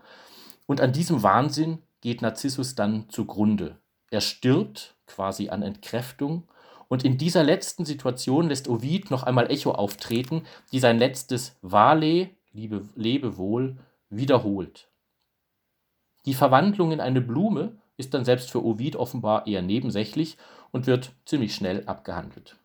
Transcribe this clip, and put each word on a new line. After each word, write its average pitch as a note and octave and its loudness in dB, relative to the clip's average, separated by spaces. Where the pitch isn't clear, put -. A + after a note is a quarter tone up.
Und C#3 0
an B2+ 4
diesem D3+ 0
Wahnsinn D3 2
geht A#2 -4
Narzissus B2+ -4
dann G#2+ -2
zugrunde. G#2 -2
Er G#2+ -2
stirbt - -2
quasi G2 -6
an G2+ -6
Entkräftung. B2+ -6
Und C3 0
in C3 4
dieser E3+ 2
letzten E3+ 0
Situation C#3 0
lässt C3+ -4
Ovid C3 -2
noch B2+ -2
einmal B2 2
Echo - 0
auftreten, A#2+ -4
die C3 0
sein A#2 6
letztes B2+ -2
Vale, D#3 4
Liebe, G#2+ -8
lebe A2+ -2
wohl, B2 -4
wiederholt. G#2 -2
Die C3+ 0
Verwandlung D#3+ 4
in D3+ -4
eine B2+ 2
Blume E3 -2
ist C#3 -8
dann B2 -2
selbst B2+ 2
für A#2 -2
Ovid A2+ -2
offenbar A2 -2
eher G2 -2
nebensächlich G#2+ -2
und B2+ -6
wird B2+ 0
ziemlich B2 -2
schnell F#2+ -4
abgehandelt. - -12